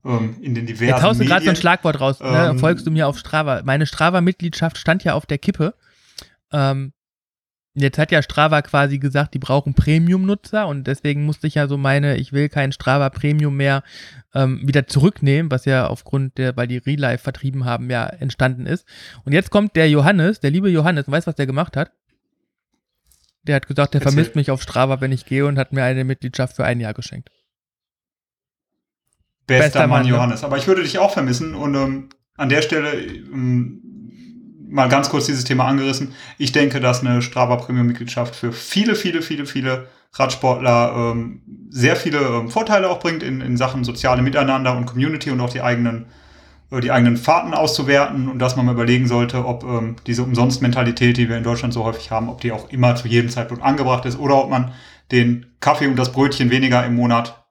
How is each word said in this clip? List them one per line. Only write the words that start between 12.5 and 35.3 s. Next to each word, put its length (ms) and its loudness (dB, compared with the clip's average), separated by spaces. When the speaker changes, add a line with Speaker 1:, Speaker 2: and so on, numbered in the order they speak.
Speaker 2:
kein 220 -2
Strava 360 0
Premium 480 0
mehr, 260 0
ähm, 300 0
wieder 220 2
zurücknehmen, 640 2
was 140 -2
ja 220 2
aufgrund 500 -6
der, 180 -2
weil 120 -4
die 100 -6
Relive 400 -2
vertrieben 480 -6
haben, 240 -4
ja 160 -2
entstanden 600 -4
ist. 200 -4
Und 80 -2
jetzt 180 2
kommt 240 2
der 140 4
Johannes, 500 4
der 120 0
liebe 180 0
Johannes, 380 2
und 80 -4
weißt, 120 -2
was 100 -6
der 100 -2
gemacht 320 -4
hat? 140 -4
Der 120 0
hat 100 -2
gesagt, 280 0
der 80 2
Speaker 1:
Erzähl. 100 2
Speaker 2:
vermisst 240 2
mich 140 0
auf 100 -2
Strava, 400 0
wenn 120 -2
ich 120 -4
gehe 220 0
und 120 0
hat 140 -2
mir 100 -2
eine 220 0
Mitgliedschaft 520 -6
für 100 -2
ein 120 -2
Jahr 140 -6
geschenkt. 380 -12
Speaker 1:
Bester 180 6
Speaker 2:
Bester 160 2
Speaker 1:
Mann, 100 4
Speaker 2:
Mann, 140 4
ne? 40 4
Speaker 1:
Johannes. 340 2
Aber 140 -4
ich 100 -2
würde 160 4
dich 160 -4
auch 140 2
vermissen 420 -2
und, 200 -4
ähm, 340 -2
an 100 -4
der 140 4
Stelle, 320 -2
ähm, 880 -4
mal 180 2
ganz 220 2
kurz 160 -2
dieses 180 -4